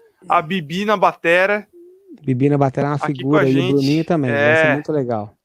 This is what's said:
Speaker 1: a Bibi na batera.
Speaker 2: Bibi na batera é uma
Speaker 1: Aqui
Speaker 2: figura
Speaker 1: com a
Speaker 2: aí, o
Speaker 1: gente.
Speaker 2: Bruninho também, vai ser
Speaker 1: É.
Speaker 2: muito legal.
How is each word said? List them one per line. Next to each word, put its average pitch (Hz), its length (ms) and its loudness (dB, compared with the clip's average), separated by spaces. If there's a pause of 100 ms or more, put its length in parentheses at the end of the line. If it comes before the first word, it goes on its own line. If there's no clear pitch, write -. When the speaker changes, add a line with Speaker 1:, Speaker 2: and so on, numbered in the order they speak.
(280)
Speaker 1:
a 170 140 2
Bibi 170 420 -6
na 214 140 0
batera. 185 680 2 (560)
Speaker 2:
Bibi 135 280 0
na 143 80 0
batera 139 300 0
é - 20 -4
uma 147 60 -4
Speaker 1:
Aqui 147 180 -4
Speaker 2:
figura 135 260 0
Speaker 1:
com 143 60 2
a - 20 2
Speaker 2:
aí, 135 80 2
o 135 40 2
Speaker 1:
gente. 135 120 0
Speaker 2:
Bruninho 143 320 0
também, 151 260 -2
vai 147 260 2
ser 160 100 2
Speaker 1:
É. 151 80 2
Speaker 2:
muito 147 180 -8
legal. 120 420 -4 (100)